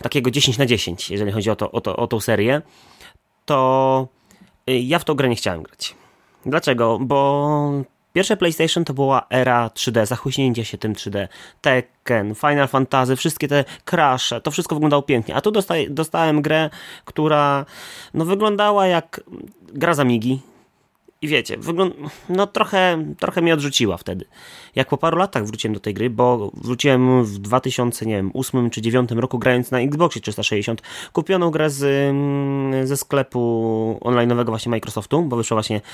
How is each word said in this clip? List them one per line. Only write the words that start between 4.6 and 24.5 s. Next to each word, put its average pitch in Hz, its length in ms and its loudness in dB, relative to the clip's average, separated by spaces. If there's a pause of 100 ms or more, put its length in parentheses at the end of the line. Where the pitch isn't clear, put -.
y, 127 80 2
ja 131 200 0
w 165 60 -4
tą 156 100 0
grę 135 140 2
nie 117 80 2
chciałem 87 260 -4
grać. - 320 -12 (520)
Dlaczego? 120 520 2
Bo 143 840 0 (280)
pierwsze 190 240 2
PlayStation 165 480 0
to 151 100 -4
była 135 360 2
era 123 400 2
trzy - 220 -4
D, 110 140 2
zachłyśnięcie 123 580 -2
się 104 140 -10
tym 107 160 -4
trzy - 160 -8
D. 101 180 -4 (320)
Tekken, 120 720 0
Final 143 340 2
Fantasy, 131 480 2
wszystkie 147 320 -2
te 143 160 2 (200)
Crashe, 131 560 0
to 156 100 -4
wszystko 165 240 -4
wyglądało 147 280 4
pięknie. 117 320 0
A 135 60 0
tu 208 100 0
dostaję, 170 400 0
dostałem 156 520 0
grę, 156 280 0 (340)
która, 147 600 2 (500)
no, 160 100 0
wyglądała 202 600 2
jak 175 340 0 (520)
gra 160 220 0
z 143 60 2
Amigi, 123 400 2 (800)
I 156 60 -6
wiecie, 135 300 0
wyglą-, 170 500 -4 (200)
no 190 180 0
trochę, 185 580 0 (140)
trochę 175 240 -2
mnie 170 120 4
odrzuciła 135 420 0
wtedy. 92 280 -8 (500)